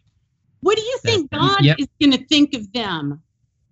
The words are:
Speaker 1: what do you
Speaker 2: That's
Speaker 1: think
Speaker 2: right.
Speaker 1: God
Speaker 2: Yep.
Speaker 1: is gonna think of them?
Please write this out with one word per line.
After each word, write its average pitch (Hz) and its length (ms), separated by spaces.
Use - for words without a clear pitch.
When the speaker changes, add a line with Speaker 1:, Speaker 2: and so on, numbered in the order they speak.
Speaker 1:
what 415 160
do 440 60
you 480 200
Speaker 2:
That's 453 120
Speaker 1:
think 302 180
Speaker 2:
right. 294 80
Speaker 1:
God 392 240
Speaker 2:
Yep. - 140
Speaker 1:
is 277 80
gonna 269 300
think 294 240
of 214 180
them? 160 500